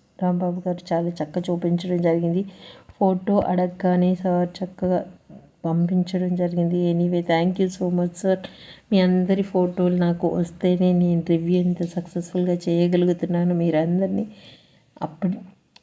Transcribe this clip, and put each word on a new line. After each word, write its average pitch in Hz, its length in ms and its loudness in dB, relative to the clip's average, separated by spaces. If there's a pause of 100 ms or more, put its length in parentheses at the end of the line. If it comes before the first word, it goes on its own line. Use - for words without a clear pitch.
(220)
రాంబాబు 180 440 0
గారు 175 120 -2 (140)
చాలా 170 160 0
చక్కగా 175 420 -6
చూపించడం 175 520 -2
జరిగింది. 170 480 0 (500)
ఫోటో 190 380 2
అడగగానే 180 760 2
సార్ 180 500 -2
చక్కగా 180 420 -2 (580)
పంపించడం 180 680 0
జరిగింది. 175 600 0
Anyway, 175 320 0
thank 175 340 2
you 185 220 -2
so 175 180 0
much, 175 260 -4
sir. 190 100 2 (560)
మీ 190 80 6
అందరి 185 420 2
ఫోటోలు 180 540 0
నాకు 175 320 0
వస్తేనే 180 640 0
నేను 175 360 2
రివ్యూ 170 320 2
ఇంత 180 220 0
సక్సెస్ఫుల్గా 175 720 -4
చేయగలుగుతున్నాను. 175 1000 2
మీరందరినీ 175 760 0 (720)
అప్పుడు - 520 -6 (280)